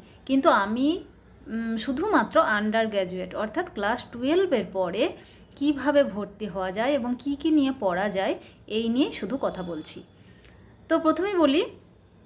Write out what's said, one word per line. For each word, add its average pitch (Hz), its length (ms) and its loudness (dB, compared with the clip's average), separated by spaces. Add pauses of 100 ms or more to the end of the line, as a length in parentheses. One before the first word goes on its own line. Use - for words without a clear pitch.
(260)
কিন্তু 269 240 4
আমি, 247 540 2 (440)
উম, 226 300 -4
শুধুমাত্র 277 640 0
আন্ডার 214 480 2
গ্র্যাজুয়েট, 185 480 -4
অর্থাৎ 269 380 -4
ক্লাস 220 260 -2 (120)
টুয়েলভের 285 640 0
পরে 185 300 -2 (520)
কীভাবে 277 480 2
ভর্তি 208 420 -6
হওয়া 190 260 -4
যায় 226 200 0
এবং 247 280 -2
কী 285 160 -4
কী 320 160 -2
নিয়ে 277 280 4
পড়া 190 300 0
যায়, 196 260 0 (320)
এই 226 220 -2
নিয়ে 269 220 2
শুধু 240 300 -6
কথা 185 220 -4
বলছি। 165 400 -10 (840)
তো 320 100 4
প্রথমেই 330 360 2
বলি, 311 260 4 (640)